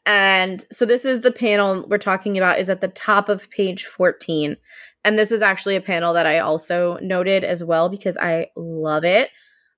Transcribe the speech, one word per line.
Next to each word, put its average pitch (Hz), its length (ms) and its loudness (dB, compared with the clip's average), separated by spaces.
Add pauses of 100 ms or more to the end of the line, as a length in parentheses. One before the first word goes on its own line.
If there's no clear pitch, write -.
And 190 640 4
so - 160 0
this 240 200 2
is 254 160 -2
the 247 100 2
panel 202 560 0
we're 208 100 0
talking 196 400 -2
about 185 220 2
is 190 100 -4
at 190 120 -2
the 190 80 -4
top 202 400 0
of 196 200 -2
page 190 360 -4
fourteen. 156 720 -2 (480)
And 214 120 2
this 214 140 2
is 220 100 0
actually 196 360 0
a 185 40 -4
panel 170 320 -2
that 165 140 2
I 156 120 2
also 175 640 -2
noted 185 440 0
as 175 180 -4
well 165 260 0
because 190 280 -6
I 165 380 -2
love 156 500 -4
it. 196 240 2 (480)